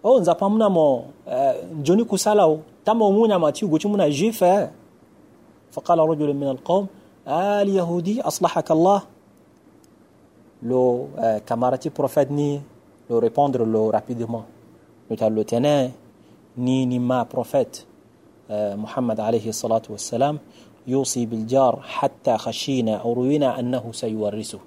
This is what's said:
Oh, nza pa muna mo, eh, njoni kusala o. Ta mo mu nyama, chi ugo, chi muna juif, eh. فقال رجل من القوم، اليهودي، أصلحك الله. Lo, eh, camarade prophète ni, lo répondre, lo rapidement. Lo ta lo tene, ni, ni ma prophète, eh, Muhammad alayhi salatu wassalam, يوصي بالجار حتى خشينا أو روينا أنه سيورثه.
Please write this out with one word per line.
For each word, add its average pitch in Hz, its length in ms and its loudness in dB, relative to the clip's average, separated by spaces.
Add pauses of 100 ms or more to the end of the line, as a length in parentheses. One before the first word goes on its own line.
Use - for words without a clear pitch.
Oh, 247 160 6
nza 175 160 4
pa 196 140 -2
muna 214 200 2
mo, 151 360 2 (200)
eh, 135 400 0 (140)
njoni 180 260 2
kusala 208 420 2
o. 156 140 2 (220)
Ta 214 100 0
mo 214 180 4
mu 214 160 4
nyama, 185 240 2
chi - 140 -6
ugo, 156 120 2
chi 202 100 -2
muna 202 220 2
juif, 185 320 0
eh. 185 280 4 (1000)
فقال 165 280 0
رجل 151 340 2
من 139 140 -4
القوم، 170 400 -2 (400)
اليهودي، 190 920 0
أصلحك 170 500 -2
الله. 185 300 4 (1600)
Lo, 127 540 0
eh, 110 280 0
camarade 127 440 -2
prophète 139 420 0
ni, 143 300 -2 (480)
lo 117 100 2
répondre, 123 460 0
lo 110 260 0
rapidement. 113 540 -4 (640)
Lo 110 60 -4
ta 110 140 0
lo 107 140 0
tene, 131 500 0 (640)
ni, 127 280 0
ni 123 140 -2
ma 123 260 0
prophète, - 600 -4 (640)
eh, 104 260 -4
Muhammad 110 440 -4
alayhi 110 340 -2
salatu 113 380 -2
wassalam, 139 480 -4 (480)
يوصي 127 380 -2
بالجار 117 560 0
حتى - 560 -2
خشينا 117 580 -4
أو 117 180 -4
روينا 127 460 0
أنه 120 320 -6
سيورثه. 107 760 -6